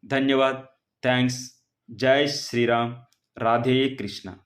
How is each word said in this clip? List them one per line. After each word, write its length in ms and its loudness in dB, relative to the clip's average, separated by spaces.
ధన్యవాద్, 480 2
థ్యాంక్స్. 380 0
జై 320 2
శ్రీరామ్, 520 0
రాధే 420 2
కృష్ణ. 280 -12